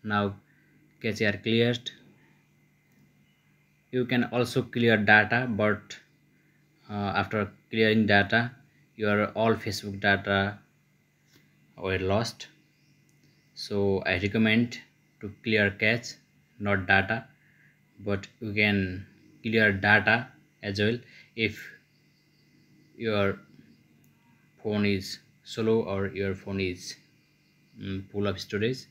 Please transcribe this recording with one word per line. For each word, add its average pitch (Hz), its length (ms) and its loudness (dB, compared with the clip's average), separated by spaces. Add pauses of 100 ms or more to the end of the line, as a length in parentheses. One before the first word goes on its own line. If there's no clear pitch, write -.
Now 104 320 -2 (640)
cache 113 220 -4
are 101 140 0
cleared. 117 540 0 (2000)
You 127 120 -2
can 123 200 0
also 120 380 -2
clear 117 340 4
data, 107 520 4
but, 104 480 -2 (960)
uh, 101 220 -4 (100)
after 101 280 -4 (200)
clearing 110 360 4
data, 104 440 4 (460)
your 104 340 0
all 113 240 2
Facebook 101 460 -8
data 98 580 0 (1200)
were 95 200 -4
lost. 98 500 -2 (1040)
So 98 500 -2
I 92 140 0
recommend 110 600 2 (420)
to 104 120 -12 (120)
clear 107 260 2
cache, 110 460 -2 (420)
not 101 280 0
data, 98 400 2 (720)
but 101 260 -4 (140)
you 107 120 -8
can 98 540 0 (360)
clear 110 300 2
data 104 560 2 (340)
as 101 180 -6
well 113 180 0 (380)
if 110 260 -4 (1300)
your 101 420 0 (1200)
phone 104 220 -2
is 98 360 -2 (240)
slow 113 380 0
or 98 260 -4
your 98 260 -4
phone 98 260 -8
is, 92 360 -6 (840)
mm, 98 300 -8
full 101 160 -4
of 95 140 -4
storage. 113 500 -4